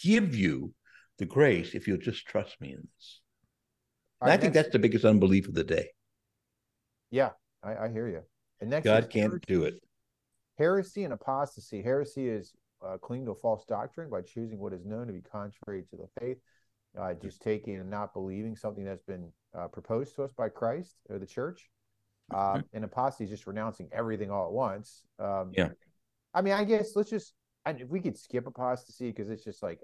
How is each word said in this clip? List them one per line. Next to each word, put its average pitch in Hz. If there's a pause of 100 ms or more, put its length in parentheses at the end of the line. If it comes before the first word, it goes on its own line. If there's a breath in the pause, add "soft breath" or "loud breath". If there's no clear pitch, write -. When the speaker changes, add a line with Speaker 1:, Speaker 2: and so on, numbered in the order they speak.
Speaker 1:
give 196
you 78 (460 soft breath)
the 101
grace 117
if -
you'll 95
just -
trust -
me 67
in - (160)
this." - (1000)
And 123
Speaker 2:
All -
right, 156
Speaker 1:
I -
think 185
Speaker 2:
next 156
Speaker 1:
that's -
the 120
biggest 113
unbelief 95
of -
the 80
day. - (1200)
Speaker 2:
Yeah, 127 (340)
I, 104
I 117
hear 113
you. 82 (400)
And 107
next 151
Speaker 1:
God 110
Speaker 2:
is 113
Speaker 1:
can't 107
Speaker 2:
heresy. -
Speaker 1:
do 90
it. 76 (800)
Speaker 2:
Heresy 190
and 143
apostasy. 135
Heresy 135
is, 107 (320)
uh, 95
clinging 123
to 110
a 95
false 110
doctrine 131
by 98
choosing 110
what 98
is 90
known 113
to 104
be 87
contrary 101
to 90
the 87 (120)
faith, 127 (640)
uh, 92
just 92
taking 104
and 92
not 104
believing 101
something 104
that's 98
been, 90 (260)
uh, 87
proposed 123
to 139
us 139
by 113
Christ 135 (120)
or 101
the 95
church. 156 (640)
Uh, 98
Speaker 1:
Mm-hmm. 147 (120)
Speaker 2:
and 110
apostasy 127
is 92
just 104
renouncing 104
everything 107
all 95
at 87
once. 107 (160)
Um, 95
Speaker 1:
Yeah. 90 (640)
Speaker 2:
I 185
mean, 196
I 208
guess 214
let's 208
just, 214 (340)
and 147
if 123
we 180
could 202
skip 123
apostasy 123
'cause 104
it's 110
just -
like, 85